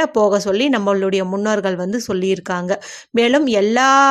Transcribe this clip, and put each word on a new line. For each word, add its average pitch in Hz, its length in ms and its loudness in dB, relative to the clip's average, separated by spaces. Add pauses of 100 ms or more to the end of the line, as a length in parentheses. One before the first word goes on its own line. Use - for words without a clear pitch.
(140)
போக 208 260 2
சொல்லி 202 300 0
நம்மளுடைய 196 560 0
முன்னோர்கள் 196 500 -2
வந்து 185 260 -4
சொல்லியிருக்காங்க. 185 720 -4 (420)
மேலும் 240 320 2 (100)
எல்லா 226 340 2 (220)